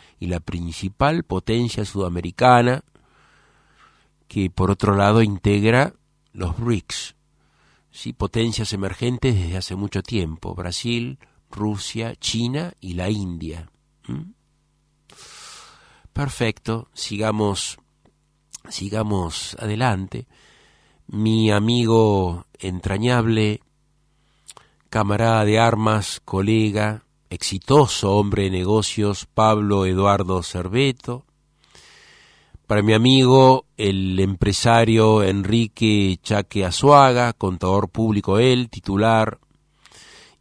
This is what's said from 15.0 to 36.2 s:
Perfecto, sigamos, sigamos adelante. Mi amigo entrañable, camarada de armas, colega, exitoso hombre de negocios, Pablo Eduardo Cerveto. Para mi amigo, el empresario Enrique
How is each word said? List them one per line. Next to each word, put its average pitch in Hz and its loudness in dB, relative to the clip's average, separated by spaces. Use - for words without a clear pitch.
Perfecto, 120 -6
sigamos, 107 -4
sigamos 101 -4
adelante. 107 -4
Mi 110 0
amigo 107 2
entrañable, 107 -2
camarada 110 0
de 107 2
armas, 110 0
colega, 107 0
exitoso 104 0
hombre 101 0
de 95 -2
negocios, 101 -2
Pablo 104 2
Eduardo 95 0
Cerveto. 123 -4
Para 104 0
mi 107 4
amigo, 131 6
el 95 0
empresario 110 4
Enrique 101 0